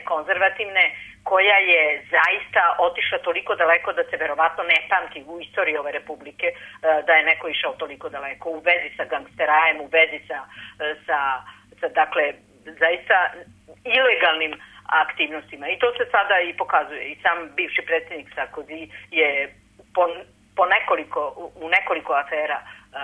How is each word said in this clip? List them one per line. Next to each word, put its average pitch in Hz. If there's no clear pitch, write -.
konzervativne, 190
koja 196
je 180
zaista 185
otišla 175
toliko 180
daleko 170
da 170
se 170
verovatno 156
ne 170
pamti 170
u 170
istoriji 160
ove 147
republike, -
e, 175
da 170
je 156
neko 160
išao 147
toliko 147
daleko 139
u 156
vezi 165
sa 160
gangsterajem, 151
u 143
vezi 160
sa, 147
e, -
sa, 156
sa, 170
dakle, 151
zaista 175
ilegalnim 190
aktivnostima. 151
I 190
to 247
se 247
sada 202
i 175
pokazuje. 147
I 147
sam 170
bivši 165
predsjednik 165
Sarkozy 156
je 143
po, 180
po 185
nekoliko, 170
u, 165
u 160
nekoliko 170
afera, 147
e, -